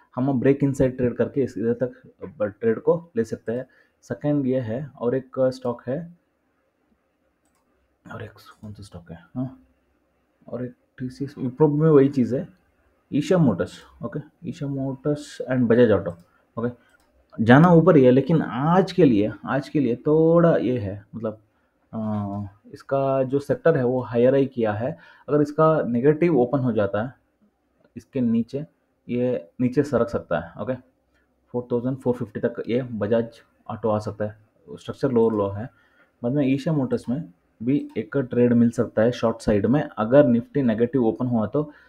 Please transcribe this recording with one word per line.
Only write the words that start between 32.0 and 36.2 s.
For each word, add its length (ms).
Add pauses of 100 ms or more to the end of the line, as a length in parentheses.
फिफ्टी 260
तक 280
ये 140
बजाज 580 (300)
ऑटो 200
आ 80
सकता 260
है, 120 (320)
स्ट्रक्चर 440
लोअर 220
लो 140
है। 200 (540)